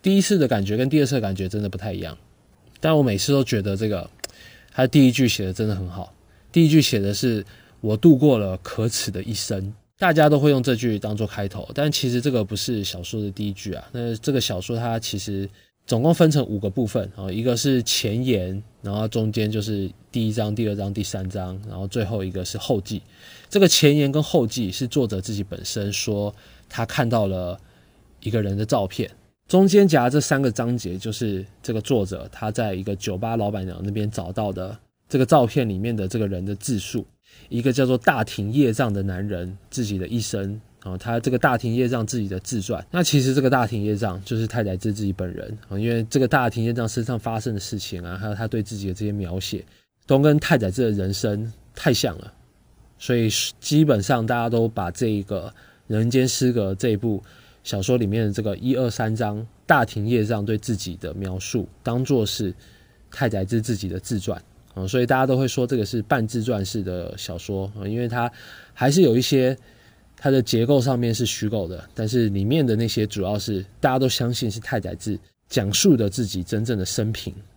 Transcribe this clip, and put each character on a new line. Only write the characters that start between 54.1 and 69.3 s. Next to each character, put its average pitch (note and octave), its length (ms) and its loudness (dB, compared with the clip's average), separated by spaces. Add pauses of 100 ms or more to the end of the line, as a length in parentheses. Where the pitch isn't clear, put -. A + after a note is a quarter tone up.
大 A#2+ 120 0
家 A#2 120 0
都 A2+ 200 2
把 F#2+ 240 -4
这 G#2+ 320 -2
个 G2+ 280 -8 (360)
《人 A2 200 2
间 B2+ 200 4
失 B2 240 0
格》 G2+ 200 0
这 A2+ 180 0
一 G#2+ 60 2
部 G#2 240 -2 (440)
小 - 180 -4
说 B2 140 2
里 A#2 100 2
面 G#2+ 200 0
的 G2+ 60 0
这 G#2 100 -4
个 G#2 140 -2
一 B2+ 200 0
二 B2+ 120 0
三 A2 260 -2
章 G#2+ 300 -4 (220)
大 C3+ 180 6
庭 G#2+ 220 -4
业 A#2 180 4
障 G#2 200 -2
对 A2 120 0
自 G#2 200 -2
己 F2+ 200 -8
的 D#2+ 180 -10
描 F#2+ 220 -6
述 - 320 -4 (140)
当 B2 220 -2
作 B2+ 200 2
是 G2 300 -4 (560)
太 - 180 -2
宰 G2 160 -2
治 A2+ 160 0
自 A2 160 -2
己 F#2 120 -6
的 F#2 120 -6
自 A2 180 -6
传， F#2+ 240 -6 (320)
哦， F#2+ 140 -6
所 B2+ 120 0
以 A#2+ 60 2
大 C3 100 2
家 C3 100 2
都 C3 100 2
会 C3+ 100 2
说 B2 200 -2
这 C3 100 -2
个 G#2+ 80 0
是 A2+ 180 -4
半 A#2 240 0
自 A2+ 160 -4
传 G#2+ 220 -2
式 G2+ 180 -6
的 F2+ 360 -8
小 - 180 -10
说， G2 400 -6
哦， G2 100 -10
因 A2 120 -4
为 A#2+ 100 -4
它 A#2+ 220 -2 (420)
还 C3 180 2
是 F3 120 6
有 A#2+ 140 6
一 B2+ 40 4
些 C3 360 2 (600)